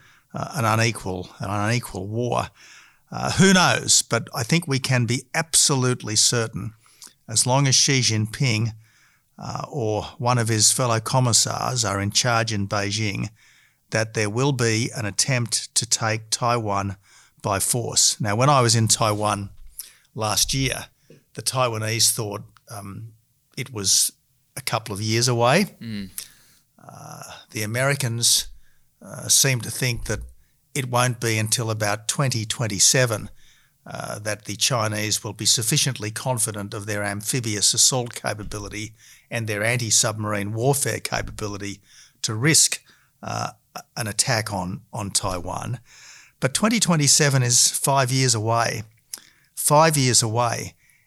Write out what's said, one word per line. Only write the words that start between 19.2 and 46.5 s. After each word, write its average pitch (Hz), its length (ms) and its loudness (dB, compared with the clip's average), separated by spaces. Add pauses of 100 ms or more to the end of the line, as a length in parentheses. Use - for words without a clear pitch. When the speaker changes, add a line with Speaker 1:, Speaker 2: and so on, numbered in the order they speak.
Speaker 1:
last 107 380 0
year, 135 340 -2 (460)
the 120 100 -12
Taiwanese 113 680 0
thought, 104 300 -6 (260)
um, 107 440 -14 (440)
it 135 160 -10
was 101 400 0 (440)
a - 40 -14
couple 110 320 -4
of 95 80 -6
years 113 280 2
away. 127 520 4
Speaker 2:
Mm. 104 300 -10 (760)
Speaker 1:
Uh, - 360 -18 (300)
the 110 100 -4
Americans, 120 840 0 (520)
uh, - 280 -14
seem 127 320 4
to 104 100 -8
think 123 360 -2
that 107 140 -2 (540)
it 127 160 -4
won't 123 300 2
be 113 180 0
until 110 320 0
about 107 380 -2
twenty 123 360 -2
twenty-seven, 107 840 2 (560)
uh, 117 320 -10
that 104 260 -6
the 101 120 -8
Chinese 107 680 0
will 104 80 -6
be 110 140 -4
sufficiently 113 640 0
confident 107 640 -4
of 104 120 -8
their 104 160 -2
amphibious 101 720 -2
assault 120 420 2
capability 104 800 -8 (380)
and 117 160 -4
their 104 160 -2
anti-submarine 107 880 0
warfare 113 480 0
capability 104 800 -6 (420)
to 113 120 -4
risk, 123 480 2 (400)
uh, - 280 -4 (460)
an 113 120 -6
attack 104 440 0
on, 90 300 -4 (100)
on 104 180 -6
Taiwan. 92 680 -4 (640)
But 131 140 0